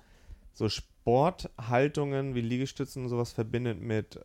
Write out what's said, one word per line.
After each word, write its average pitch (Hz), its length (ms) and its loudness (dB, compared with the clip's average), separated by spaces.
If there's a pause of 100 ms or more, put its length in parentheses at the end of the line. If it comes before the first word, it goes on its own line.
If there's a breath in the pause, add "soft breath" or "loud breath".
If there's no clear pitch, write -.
(520 soft breath)
so 107 160 0
Sporthaltungen 135 1700 0
wie 123 60 0
Liegestützen 127 640 -2
und 127 80 -4
sowas 120 220 0
verbindet 117 500 -2
mit, 110 420 -2